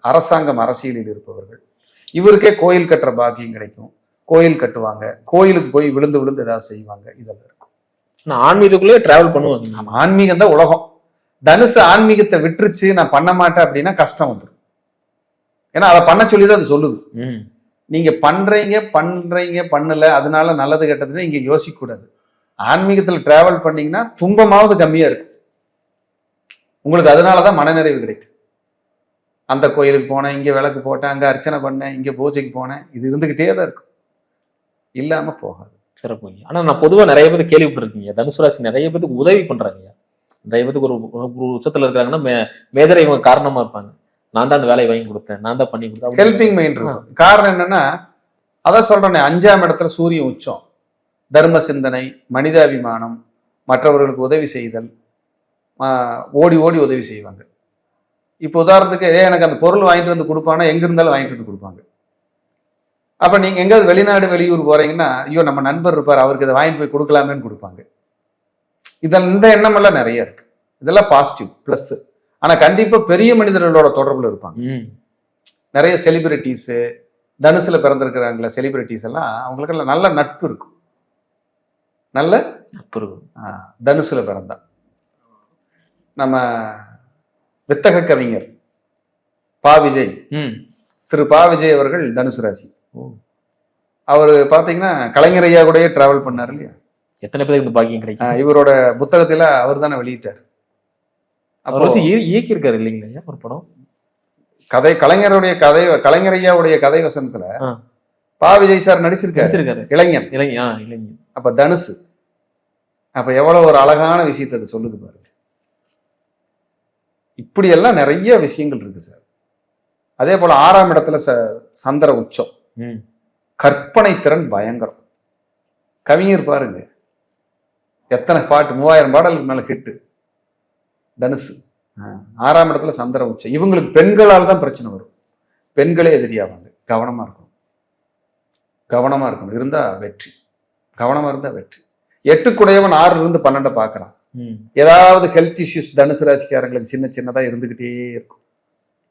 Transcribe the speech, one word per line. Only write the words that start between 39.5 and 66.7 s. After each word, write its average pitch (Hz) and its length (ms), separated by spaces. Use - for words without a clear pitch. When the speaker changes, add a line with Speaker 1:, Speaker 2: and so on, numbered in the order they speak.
Speaker 2:
நிறைய 117 200
பேருக்கு 135 240
ஒரு, 123 80
ஒரு 123 420
உச்சத்துல 143 320
இருக்காங்கன்னா 127 400
மே-, 120 180
மேஜரா 160 300
இவங்க 139 240
காரணமா 131 340
இருப்பாங்க, 107 260
நான் 120 160
தான் 143 100
அந்த 123 120
வேலையை 123 200
வாங்கி 113 180
கொடுத்தேன், 104 360
நான் 123 140
தான் 131 120
பண்ணி 113 160
கொடுத்தேன். 123 320
Speaker 1:
ஹெல்பிங் 214 380
மைண்ட் 156 200
இருக்கும். 123 320
காரணம் 202 300
என்னன்னா, 180 280
அதான் 220 240
சொல்றேனே, 196 400
அஞ்சாம் 185 360
இடத்துல 165 320
சூரியன் 165 340
உச்சம், - 300
தர்ம 160 280
சிந்தனை, 131 460
மனிதாபிமானம், 127 840
மற்றவர்களுக்கு 131 640
உதவி 151 260
செய்தல், 117 340
ஆ, 135 80
ஓடி 165 240
ஓடி 170 120
உதவி 131 260
செய்வாங்க. 101 380
இப்போ 160 200
உதாரணத்துக்கு, 185 460
"ஏ, 185 100
எனக்கு 170 180
அந்த - 120
பொருள் 185 300
வாங்கிட்டு 175 260
வந்து 160 160
கொடுப்பானா?" 160 420
எங்க 170 140
இருந்தாலும் 165 280
வாங்கிட்டு 131 220
வந்து 113 120
கொடுப்பாங்க. 98 320
அப்ப 175 220
நீங்க 190 180
எங்கேயாவது 196 280
வெளிநாடு, 196 380
வெளியூர் 175 400
போறீங்கன்னா, 151 400
"ஐயோ, 160 160
நம்ம 139 180
நண்பர் 160 360
இருப்பார், 143 260
அவருக்கு 135 240
இதை 127 100
வாங்கிட்டு 151 240